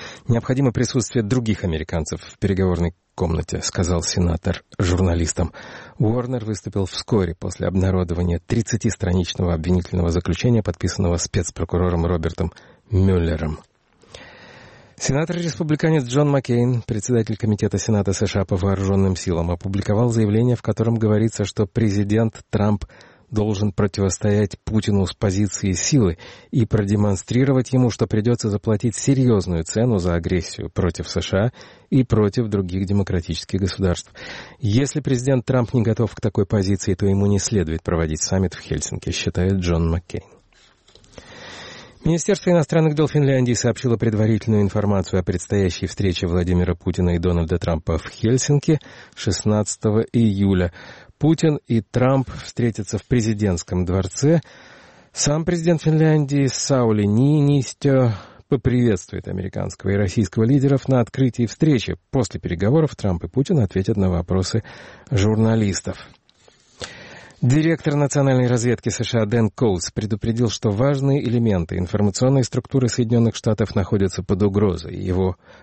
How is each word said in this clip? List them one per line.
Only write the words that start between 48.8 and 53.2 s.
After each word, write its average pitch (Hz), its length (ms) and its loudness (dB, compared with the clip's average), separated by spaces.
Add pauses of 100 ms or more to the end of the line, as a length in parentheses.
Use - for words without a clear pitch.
шестнадцатого 107 840 0 (100)
июля. 98 600 2 (460)
Путин 156 480 2
и 113 140 0
Трамп 127 500 0 (140)
встретятся 110 540 -4
в - 80 -10
президентском 104 800 0